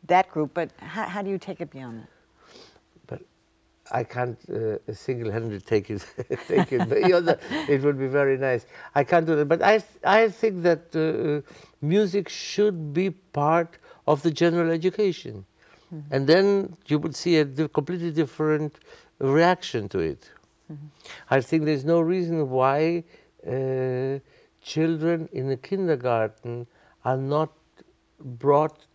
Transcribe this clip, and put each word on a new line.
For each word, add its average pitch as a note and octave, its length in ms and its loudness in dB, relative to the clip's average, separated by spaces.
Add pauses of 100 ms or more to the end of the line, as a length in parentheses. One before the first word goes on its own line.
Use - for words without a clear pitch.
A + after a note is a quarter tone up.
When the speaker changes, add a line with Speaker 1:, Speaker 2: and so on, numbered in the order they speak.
Speaker 1:
that F3+ 240 4
group, D3+ 240 -4
but E3+ 240 -4
how, F3+ 260 -10
how G3 180 -8
do G3 80 -6
you G3 80 -4
take - 220 -12
it E3+ 100 -10
beyond A#2+ 300 -14
that? A2 80 -20 (960)
Speaker 2:
But - 160 -14 (680)
I A#2+ 140 -2
can't, B2 340 -6 (120)
uh, A2 280 -4 (140)
single-handedly A2+ 680 -4
take G#2 300 -2
it, G#2 140 -6 (220)
<laughs> - 220 -8
take - 240 2
it A#2+ 160 0
beyond F3 400 2
that. D#3+ 120 2 (280)
It C#3 140 2
would C#3+ 160 2
be C3+ 80 -4
very C3+ 320 2
nice. B2+ 280 0 (280)
I C#3+ 100 4
can't E3 220 4
do D#3+ 100 2
that, D3 100 2
but E3 160 2
I, G#3+ 200 4 (220)
I A3 240 4
think F#3+ 340 -2
that, E3+ 320 0
uh, D3+ 520 -2 (340)
music F#3+ 480 0
should F3 640 -2
be F#3 180 0
part E3 680 -2 (280)
of D3 160 2
the E3+ 80 2
general E3+ 400 2
education. E3 720 -2 (500)
Speaker 1:
Mm-hmm. D3 200 -10
Speaker 2:
And C#3 120 2
then G3 500 4 (100)
you D3+ 120 2
would D3 160 -4
see F3 240 2
a D3+ 60 4
di-, C#3+ 240 -4
completely E3+ 420 -4
different D3+ 680 -2 (400)
reaction C#3 720 2
to F#2+ 100 -2
it. D#2+ 300 -4 (400)
Speaker 1:
Mm-hmm. D3+ 160 -16 (440)
Speaker 2:
I C3+ 100 4
think D#3 240 0
there's C#3+ 200 0
no E3 160 4
reason E3 500 0
why, D3 540 2 (420)
uh, C3 720 -4 (420)
children D#3+ 720 -2
in C3+ 160 -6
the C3+ 80 -2
kindergarten A#2+ 1120 -2 (380)
are C3 120 0
not C#3+ 340 -2 (680)
brought C#3+ 760 0